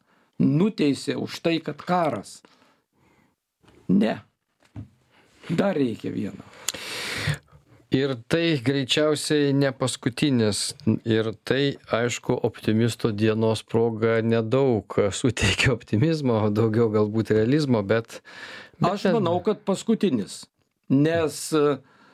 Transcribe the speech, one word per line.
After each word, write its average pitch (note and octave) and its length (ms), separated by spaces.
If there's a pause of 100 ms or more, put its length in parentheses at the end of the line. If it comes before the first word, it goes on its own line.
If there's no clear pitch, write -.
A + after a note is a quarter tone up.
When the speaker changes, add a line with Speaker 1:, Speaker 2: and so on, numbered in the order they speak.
(400)
Speaker 1:
nuteisė C#3+ 800
už A#2 240
tai, E3 180
kad D3+ 240
karas. D#3 580 (1500)
Ne. G#3 320 (1200)
Dar E3+ 320
reikia B2+ 360
vieno. - 320 (1500)
Speaker 2:
Ir C3+ 220 (160)
tai E3 280
greičiausiai C#3+ 960
ne C#3 220
paskutinis. B2 1000 (280)
Ir A2 320 (100)
tai, C#3 320 (140)
aišku, A#2 520
optimisto A2+ 720
dienos A2 520
proga A2+ 580
nedaug A2+ 680 (220)
suteikia A2 640
optimizmo, C3 720
o G#2+ 40
daugiau A2+ 400
galbūt G#2+ 460
realizmo, B2 480
bet, A2 380 (580)
bet F3 140
Speaker 1:
Aš G3+ 80
Speaker 2:
ten F#3+ 120
Speaker 1:
manau, F3+ 300
kad - 220
paskutinis. F#3 800 (440)
Nes, D#3 640
e, D3 240 (380)